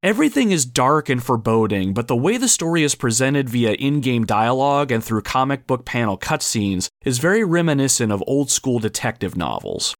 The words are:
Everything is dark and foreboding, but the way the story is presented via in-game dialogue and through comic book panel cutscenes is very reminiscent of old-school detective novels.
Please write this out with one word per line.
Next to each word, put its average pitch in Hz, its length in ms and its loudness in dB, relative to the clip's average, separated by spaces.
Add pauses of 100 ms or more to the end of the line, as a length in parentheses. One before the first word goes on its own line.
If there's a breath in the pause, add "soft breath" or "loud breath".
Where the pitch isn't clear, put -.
Everything 233 480 2
is 156 140 2
dark 135 420 2
and 123 160 0
foreboding, 107 680 2
but 117 160 -4
the 131 60 2
way 151 220 2
the 240 120 0
story 165 340 0
is 139 100 0
presented 131 560 0
via 117 220 2
in-game 127 540 0
dialogue 131 640 2
and 113 100 0
through 110 200 -2
comic 131 440 -2
book 123 200 -2
panel 110 320 -2
cutscenes 101 720 -2 (160)
is 123 140 -2
very 190 240 2
reminiscent 147 680 2
of 98 160 0
old-school 135 520 0
detective 107 580 -4
novels. 50 640 -4